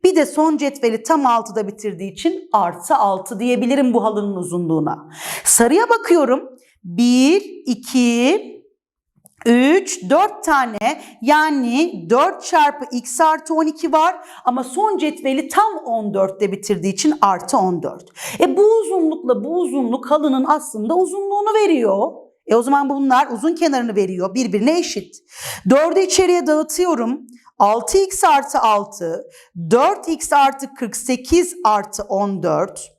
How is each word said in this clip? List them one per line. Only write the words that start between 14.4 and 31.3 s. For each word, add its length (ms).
ama 200
son 340
cetveli 500
tam 360
on 300
dörtte 380
bitirdiği 400
için 280
artı 380
on 240
dört. 220
E, 160
bu 60
uzunlukla 840
bu 160
uzunluk 500
halının 380
aslında 480
uzunluğunu 580
veriyor. 480
E, 100
o 60
zaman 260
bunlar 420
uzun 240
kenarını 420
veriyor, 380
birbirine 440
eşit. 380
Dördü 300
içeriye 460
dağıtıyorum. 760
Altı 400
x 260
artı 340
altı, 680
dört 380
x 240
artı 420
kırk 220
sekiz 580